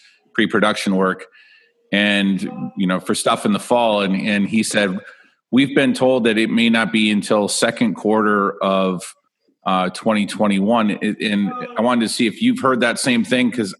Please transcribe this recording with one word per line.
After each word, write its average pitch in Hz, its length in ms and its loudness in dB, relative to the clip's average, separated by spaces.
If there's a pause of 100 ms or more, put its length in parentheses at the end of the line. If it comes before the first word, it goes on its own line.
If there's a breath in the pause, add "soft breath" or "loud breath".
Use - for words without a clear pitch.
(340 soft breath)
pre-production 101 640 0
work, 92 280 0 (640 soft breath)
and, 101 840 -2
you 98 100 0
know, 92 140 0
for 107 140 -4
stuff 117 320 -2
in 104 80 2
the 98 40 -2
fall, 113 440 2
and, 95 120 0
and 101 320 -2
he 110 160 0
said, 101 360 0 (520 loud breath)
"We've 135 240 2
been 135 200 4
told 127 300 2
that 110 120 2
it 110 140 0
may 117 180 2
not 113 240 0
be 110 180 2
until 104 380 0
second 117 460 0
quarter 104 680 0
of, 95 520 -2 (500)
uh, 92 260 0
twenty 107 360 -2
twenty-one." 104 640 0
And, 104 320 -4
and 101 300 -2 (260)
I - 20 -4
wanted 120 220 2
to 104 80 0
see 120 160 0
if 104 160 -4
you've 123 180 2
heard 131 200 2
that 117 180 0
same 120 260 0
thing, 127 260 0
'cause 98 300 -6